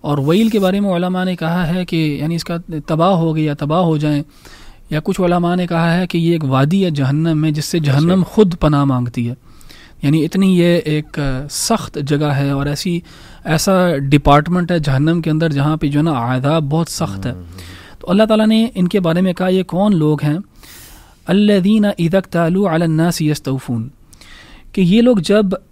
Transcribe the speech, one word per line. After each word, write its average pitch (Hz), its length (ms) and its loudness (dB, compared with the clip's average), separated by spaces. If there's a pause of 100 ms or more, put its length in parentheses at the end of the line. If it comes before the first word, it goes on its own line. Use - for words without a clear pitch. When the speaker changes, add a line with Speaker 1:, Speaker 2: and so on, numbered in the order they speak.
Speaker 1:
اور 147 240 -2
ویل 208 240 2
کے 214 100 0
بارے 190 200 0
میں 202 100 0
علماء 185 340 -2
نے 185 120 -2
کہا 170 400 -2
ہے 180 100 -4
کہ 156 360 -2
یعنی 165 140 -4
اس 160 80 -6
کا 170 140 -6 (280)
تباہ 165 240 0
ہو 165 260 0
گئی 156 100 0
یا 147 80 -2
تباہ 151 260 -2
ہو 165 180 2
جائیں، 151 260 0 (680)
یا 151 140 -4
کچھ 190 180 -4
علماء 175 340 0
نے 180 120 -2
کہا 170 300 0
ہے 185 100 -2
کہ 175 100 -4
یہ 165 160 2
ایک 160 100 -2
وادی 143 420 2
ہے 175 40 0
جہنم 151 480 0
میں 156 140 0
جس 151 140 -4
سے 170 140 -2
جہنم 147 320 2
Speaker 2:
اچھا۔ 185 220 0
Speaker 1:
خود 185 260 4
پناہ 147 240 2
مانگتی 123 460 -2
ہے، 123 40 -8 (680)
یعنی 151 240 2
اتنی 190 340 2
یہ 170 260 4
ایک، 151 340 -4
آ، 139 300 -4
سخت - 520 -4
جگہ 147 240 0
ہے، 139 240 0
اور 139 160 -2
ایسی، 170 340 -4 (440)
ایسا 175 540 2
ڈپارٹمنٹ 147 760 2
ہے 170 80 0
جہنم 156 420 0
کے 160 80 -4
اندر 156 200 0
جہاں 147 280 0
پہ 151 100 -2
جو 143 120 0
ہے 151 40 2
نا 127 320 0
عذاب 147 340 0
بہت 160 200 -2
سخت 98 360 -6
ہے۔ 123 60 -4
Speaker 3:
ہم۔ 90 120 -12 (680)
Speaker 1:
اللہ 202 140 4
تعالیٰ 220 240 2
نے 220 280 2
ان 180 120 0
کے 202 120 0
بارے 175 220 0
میں 185 120 0
کہا، 185 140 -2
یہ 185 160 2
کون 196 320 0
لوگ 151 280 0
ہیں؟ 151 140 0 (880)
الذین 202 600 2
اذا 175 320 0
اکتالوا 175 580 0
علی 165 80 2
الناس 165 380 0
یستوفون، 135 680 -4 (840)
کہ 196 100 -2
یہ 190 200 4
لوگ 240 160 4
جب 202 280 2 (260)